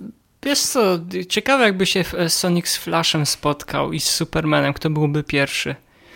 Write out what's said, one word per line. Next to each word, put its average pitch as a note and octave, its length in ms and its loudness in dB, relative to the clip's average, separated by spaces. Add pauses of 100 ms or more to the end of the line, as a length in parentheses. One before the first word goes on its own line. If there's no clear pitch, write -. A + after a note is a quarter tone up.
(440)
wiesz C#4 160 0
co, F#3+ 400 2 (300)
ciekawe C4 340 2
jakby F#3+ 220 2
się F3+ 180 0
w-, - 120 -6 (140)
Sonic F3 400 0
z - 80 -2
Flashem E3 480 0
spotkał C#3+ 680 -2
i D#3+ 60 -2
z - 100 0
Supermanem, D3+ 640 0
kto - 160 -2
byłby D3+ 340 0
pierwszy? C#3+ 520 -2 (400)